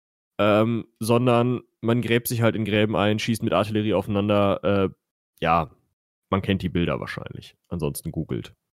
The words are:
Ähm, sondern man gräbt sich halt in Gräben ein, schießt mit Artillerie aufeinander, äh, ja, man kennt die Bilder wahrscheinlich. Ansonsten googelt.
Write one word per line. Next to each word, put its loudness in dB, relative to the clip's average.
Ähm, 2
sondern 2
man 0
gräbt 0
sich -2
halt 2
in -2
Gräben 2
ein, 2
schießt -2
mit -2
Artillerie 0
aufeinander, 0
äh, 0
ja, 0
man 0
kennt -2
die -2
Bilder -2
wahrscheinlich. -14
Ansonsten -6
googelt. -8